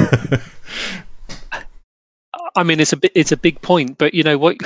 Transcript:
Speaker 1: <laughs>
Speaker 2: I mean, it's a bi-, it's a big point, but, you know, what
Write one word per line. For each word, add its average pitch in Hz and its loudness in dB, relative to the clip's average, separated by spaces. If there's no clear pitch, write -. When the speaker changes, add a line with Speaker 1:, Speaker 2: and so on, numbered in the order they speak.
Speaker 1:
<laughs> - -4
Speaker 2:
I 185 2
mean, 160 4
it's 151 2
a - 2
bi-, 180 2
it's 160 2
a 147 2
big - 0
point, 143 0
but, 151 2
you 165 2
know, 151 2
what 165 2